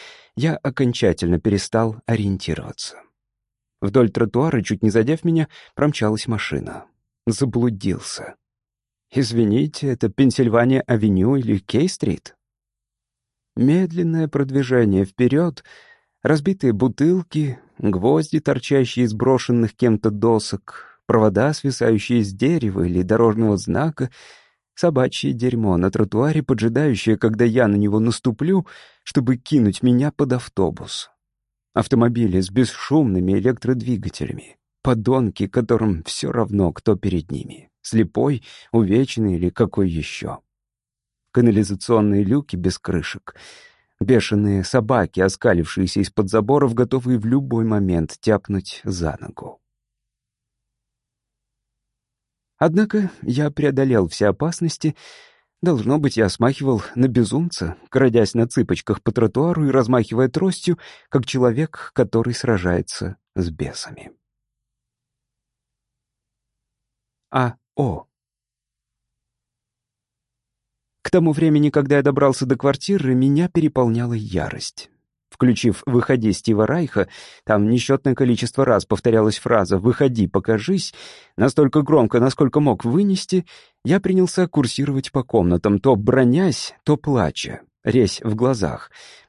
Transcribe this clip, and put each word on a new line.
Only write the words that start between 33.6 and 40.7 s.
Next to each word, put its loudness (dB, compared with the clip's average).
подонки, 0
которым 0
все -8
равно, 0
кто 0
перед -4
ними, -12
слепой, -2
увечный 0
или -2
какой 0
еще. -8